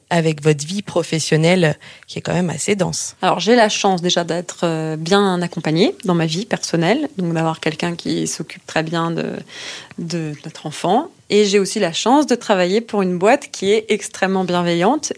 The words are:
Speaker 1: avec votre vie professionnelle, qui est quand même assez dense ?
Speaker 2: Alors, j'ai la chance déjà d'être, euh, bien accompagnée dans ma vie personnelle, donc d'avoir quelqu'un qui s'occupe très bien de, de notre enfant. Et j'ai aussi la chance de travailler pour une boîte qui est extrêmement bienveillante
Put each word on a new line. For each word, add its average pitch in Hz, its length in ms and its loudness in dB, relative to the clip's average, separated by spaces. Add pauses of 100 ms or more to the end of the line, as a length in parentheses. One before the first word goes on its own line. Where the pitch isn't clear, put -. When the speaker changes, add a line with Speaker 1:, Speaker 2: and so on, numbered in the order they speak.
(100)
Speaker 1:
avec 160 320 0
votre 147 240 2
vie 196 160 -6
professionnelle, 160 960 0 (280)
qui - 120 -10
est 165 40 -12
quand - 120 -4
même 175 160 -2
assez 175 240 -2
dense ? 170 480 -4
Speaker 2:
Alors, 185 180 2
j'ai 202 140 4
la 220 140 6
chance 190 340 0
déjà 175 220 0
d'être, 165 400 -6
euh, 160 320 -2
bien 180 440 2
accompagnée 170 540 0 (100)
dans 180 100 2
ma 165 120 2
vie 170 200 -4
personnelle, 202 680 0
donc 175 160 -2
d'avoir 160 280 -2
quelqu'un 170 340 -4
qui 165 320 -4
s'occupe - 400 -10
très 160 160 -2
bien 165 280 -2
de, 165 140 -4 (720)
de 165 340 -6 (120)
notre - 220 -14
enfant. 196 420 0 (220)
Et 208 140 6
j'ai 202 140 4
aussi 190 200 0
la 175 140 0
chance 262 340 4
de 247 80 2
travailler 190 460 2
pour 220 220 -2
une 180 160 0
boîte 226 320 2
qui 190 200 -2
est 220 200 2
extrêmement 190 540 -2
bienveillante 175 720 0